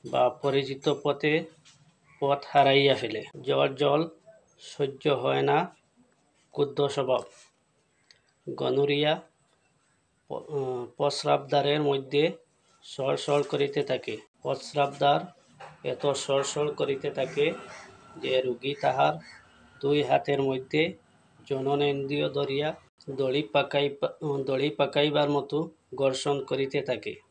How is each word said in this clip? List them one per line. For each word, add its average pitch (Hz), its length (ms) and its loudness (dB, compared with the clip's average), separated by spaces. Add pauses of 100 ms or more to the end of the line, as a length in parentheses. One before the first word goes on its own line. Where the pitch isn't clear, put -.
বা 123 240 2
পরিচিত 135 600 -2 (140)
পথে 156 420 0 (760)
পথ 139 260 2
হারাইয়া 139 480 6
ফেলে। 110 280 -4 (180)
জ্বর 135 340 2
জল 147 340 2 (520)
সহ্য 135 480 -4
হয় 139 340 0
না, 147 320 2 (800)
ক্রুদ্ধ 143 320 0
স্বভাব। 127 360 0 (1300)
গনোরিয়া 143 760 0 (1040)
প-, - 200 -8
আহ, 127 380 -6 (100)
প্রস্রাবদ্বারের 143 840 0
মধ্যে 143 500 2 (500)
সরসর 143 600 0
করিতে 139 400 -2
থাকে। 123 340 -4 (260)
প্রস্রাবদ্বার 143 800 0 (640)
এত 139 280 -2
সরসর 139 640 0
করিতে 139 360 -2
থাকে 143 420 0 (640)
যে 131 260 0
রোগী 131 380 -4
তাহার 139 340 2 (680)
দুই 143 220 2
হাতের 139 400 2
মধ্যে 135 520 0 (520)
জননেন্দ্রিয় 143 840 0
ধরিয়া 139 460 -2 (360)
দড়ি 135 320 0
পাকাইবা-, 143 1000 0
দড়ি 135 260 0
পাকাইবার 147 600 2
মতো 143 400 -2 (240)
ঘর্ষণ 135 500 0
করিতে 135 380 -2
থাকে। 113 320 -6 (160)